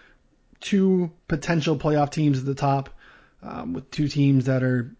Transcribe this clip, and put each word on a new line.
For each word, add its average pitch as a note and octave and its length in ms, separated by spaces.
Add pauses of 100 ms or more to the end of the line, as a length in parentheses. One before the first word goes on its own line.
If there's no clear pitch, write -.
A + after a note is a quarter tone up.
(600)
Two F#3+ 500 (160)
potential D#3+ 500
playoff D3 340
teams D3 280
at B2+ 60
the C#3 100
top, C#3 360 (520)
um, - 300
with - 180
two D3 180
teams C#3 380
that C3 160
are B2+ 380